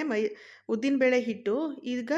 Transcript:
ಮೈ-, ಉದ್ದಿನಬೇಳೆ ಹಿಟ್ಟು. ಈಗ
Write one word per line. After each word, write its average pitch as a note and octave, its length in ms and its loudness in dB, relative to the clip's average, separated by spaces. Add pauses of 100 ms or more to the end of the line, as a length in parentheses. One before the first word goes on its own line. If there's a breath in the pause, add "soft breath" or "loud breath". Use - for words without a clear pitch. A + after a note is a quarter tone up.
ಮೈ-, A3 260 0 (400 loud breath)
ಉದ್ದಿನಬೇಳೆ B3+ 520 4
ಹಿಟ್ಟು. G#3+ 340 -2 (300)
ಈಗ B3 340 -4